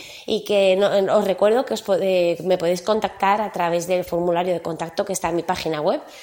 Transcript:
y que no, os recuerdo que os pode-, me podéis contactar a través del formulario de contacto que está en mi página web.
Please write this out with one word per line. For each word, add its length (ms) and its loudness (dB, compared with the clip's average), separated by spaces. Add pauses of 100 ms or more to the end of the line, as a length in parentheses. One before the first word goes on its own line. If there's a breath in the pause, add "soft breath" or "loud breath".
(260 loud breath)
y 180 -4
que 320 4
no, 140 2 (260)
os 80 4
recuerdo 420 2
que 100 -4
os 100 -8
pode-, 560 2
me 160 0
podéis 240 0
contactar 600 0
a 100 -4
través 340 0
del 200 0
formulario 480 0
de 100 -4
contacto 420 -4
que 80 -4
está 160 -4
en 60 -2
mi 80 -2
página 380 -4
web. 200 0 (220 loud breath)